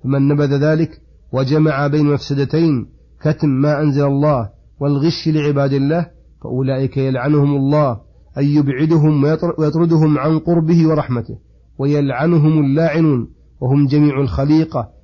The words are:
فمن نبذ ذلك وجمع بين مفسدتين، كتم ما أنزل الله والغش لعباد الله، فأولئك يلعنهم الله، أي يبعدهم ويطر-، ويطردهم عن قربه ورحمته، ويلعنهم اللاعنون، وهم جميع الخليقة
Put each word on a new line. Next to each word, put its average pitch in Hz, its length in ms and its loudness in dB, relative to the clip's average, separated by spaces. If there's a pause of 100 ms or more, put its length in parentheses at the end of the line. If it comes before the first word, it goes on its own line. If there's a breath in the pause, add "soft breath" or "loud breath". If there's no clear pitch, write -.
فمن 139 240 0
نبذ 147 260 0
ذلك 156 360 0 (420)
وجمع 143 540 0
بين 147 200 0
مفسدتين، 143 800 -2 (340)
كتم 156 280 -2
ما 139 320 0
أنزل 143 240 0
الله 139 460 0 (300)
والغش 143 480 -2
لعباد 143 440 0
الله، 147 340 -2 (360)
فأولئك 131 540 -4
يلعنهم 139 600 0
الله، 139 440 0 (380)
أي 143 160 0
يبعدهم 151 680 2
ويطر-، 160 360 -2
ويطردهم 156 580 2
عن 156 200 0
قربه 165 500 2
ورحمته، 127 500 -4 (400)
ويلعنهم 147 840 0
اللاعنون، 151 680 0 (300)
وهم 139 260 2
جميع 143 340 2
الخليقة 143 680 0 (160)